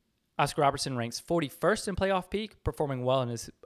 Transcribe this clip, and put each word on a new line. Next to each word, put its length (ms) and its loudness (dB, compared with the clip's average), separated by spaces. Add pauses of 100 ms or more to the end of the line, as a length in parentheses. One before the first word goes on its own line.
(380)
Oscar 240 0
Robertson 360 2
ranks 220 -4
forty-first 680 0
in 80 -4
playoff 340 0
peak, 340 -6
performing 420 -2
well 160 4
in 80 -2
his 200 -6 (160)